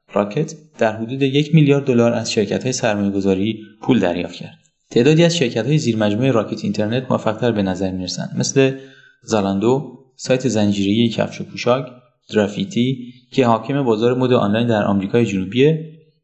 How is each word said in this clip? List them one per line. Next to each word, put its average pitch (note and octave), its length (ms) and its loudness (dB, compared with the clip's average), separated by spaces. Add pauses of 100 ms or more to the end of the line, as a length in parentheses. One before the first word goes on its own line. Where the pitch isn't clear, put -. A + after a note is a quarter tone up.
(140)
راکت G#2 420 -2 (240)
در A2 180 0
حدود A#2 240 -6
یک C#3+ 340 2
میلیارد C#3 300 4
دلار A#2 280 4
از A2+ 180 -4
شرکت‌های G#2 400 0
سرمایه‌گذاری G2+ 880 0 (220)
پول B2 180 2
دریافت F2+ 360 -2
کرد. - 220 -16 (340)
تعدادی D3+ 320 4
از E3+ 140 2
شرکت‌های A#2 400 0
زیر A#2+ 200 0
مجموعه G#2+ 340 0
راکت G#2+ 320 -2
اینترنت G#2+ 480 -2
موفق‌تر A2+ 400 0
به G#2 120 0
نظر F#2 280 -2
می‌رسن، F#2 460 -8
مثل C3+ 340 2 (520)
زالندو، G#2+ 760 0 (160)
سایت B2+ 320 -2
زنجیره‌ای G#2 640 2
کفش G#2+ 320 -4
و - 20 -10
پوشاک، C3 420 -2 (440)
گرافیتی A#2 840 -2 (180)
که C3 140 2
حاکم A#2 380 0
بازار A#2+ 340 2
مد B2+ 160 2
آنلاین A2+ 340 2
در A2 160 2
آمریکای G2+ 420 0
جنوبیه، A#2 640 0 (340)